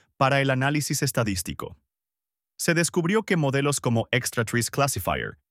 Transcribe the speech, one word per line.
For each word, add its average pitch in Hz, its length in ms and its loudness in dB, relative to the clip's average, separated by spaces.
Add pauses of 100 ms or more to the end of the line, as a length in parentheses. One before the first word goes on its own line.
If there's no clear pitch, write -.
(160)
para 139 240 2
el 135 100 0
análisis 139 520 -2
estadístico. 98 720 -4 (800)
Se - 180 2
descubrió 170 480 2
que 190 140 0
modelos 139 440 2
como 117 300 0
Extra 120 340 0
Trees 120 260 -2
Classifier 87 680 -2 (120)